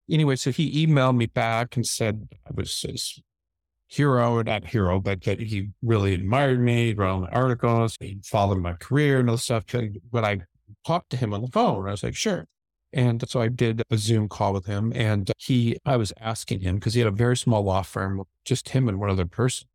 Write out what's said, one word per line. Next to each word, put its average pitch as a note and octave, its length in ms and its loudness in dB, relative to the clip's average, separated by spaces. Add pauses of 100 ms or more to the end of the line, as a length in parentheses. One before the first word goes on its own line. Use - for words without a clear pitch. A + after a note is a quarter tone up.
(100)
anyway, D3+ 260 2
so C3+ 140 -2
he D3+ 360 0
emailed C3 300 4
me A#2 100 2
back A#2 500 -2
and A#2 100 0
said A2 420 -2 (180)
I - 60 -14
was - 280 -6
his - 400 -8 (680)
hero, A#2+ 520 2
not A2 240 -2
hero, F#2+ 340 2
but G2 260 -2
that G#2 160 -2
he G#2 300 -6 (120)
really G2+ 320 2
admired B2 440 2
me, A#2+ 280 2
he A2 80 0
read G2 160 0
all F#2+ 100 0
my F#2 80 -6
articles, A#2 720 2
he G2 240 -12
followed G2+ 340 2
my F2 140 -4
career C3+ 480 2
and A#2+ 80 2
all A#2 80 2
this B2 80 -4
stuff. A2+ 200 -2 (100)
And A2 240 -4 (100)
when A#2 160 0
I G2+ 160 0 (460)
talked E3+ 240 -2
to B2+ 80 -6
him G#2+ 160 -2
on G2+ 80 -4
the B2+ 60 -6
phone, B2 380 0
I G2 40 -4
was G2+ 120 -6
like, B2 140 -4
"Sure." G3+ 300 -4 (480)
And A#2+ 320 2
so - 140 -2
I A2+ 80 2
did A#2 320 0 (100)
a A2+ 60 2
Zoom G#2+ 320 2
call G2+ 240 -2
with F#2 140 -4
him, G#2 280 -2
and G#2+ 440 0
he, A#2+ 440 0
I C3+ 140 2
was A2 240 -2
asking A2+ 400 -6
him, F#2 180 0
'cause G#2+ 140 -2
he A#2+ 80 2
had A2+ 80 2
a - 20 2
very A#2+ 280 2
small A2 240 2
law F#2+ 180 2
firm, G2 420 -6 (220)
just - 260 -2
him C3 160 2
and G2 140 -2
one G2+ 80 0
other F#2+ 160 2
person. - 500 -4